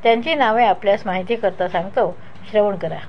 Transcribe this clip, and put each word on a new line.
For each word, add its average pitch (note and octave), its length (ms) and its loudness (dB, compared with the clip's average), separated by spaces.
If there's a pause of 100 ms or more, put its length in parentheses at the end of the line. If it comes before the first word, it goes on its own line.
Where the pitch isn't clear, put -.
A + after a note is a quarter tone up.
त्यांची A#3 320 2
नावे A#3+ 300 4
आपल्यास G#3 400 2
माहिती F#3 300 -2
करता F3+ 320 -2
सांगतो, F#3 500 -2 (340)
श्रवण G#3 240 2
करा. D#3+ 220 -6 (120)